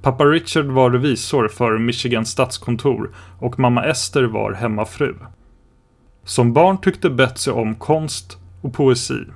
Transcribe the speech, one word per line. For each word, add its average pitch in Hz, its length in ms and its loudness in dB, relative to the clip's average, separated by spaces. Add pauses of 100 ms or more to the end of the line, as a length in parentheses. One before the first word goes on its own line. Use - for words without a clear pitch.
Pappa 131 240 2
Richard 156 400 2
var 131 260 4
revisor 123 560 0
för 113 300 0
Michigans 117 520 -2
statskontor 120 840 -2 (280)
och 123 200 -6
mamma 123 240 2
Esther - 400 0
var 107 280 -2
hemmafru. 107 640 -4 (1080)
Som 120 300 2
barn 180 240 4
tyckte 185 320 0
Betsy 127 420 0
om 110 240 -2
konst - 640 -4 (240)
och 131 120 -8
poesi. 127 500 0 (120)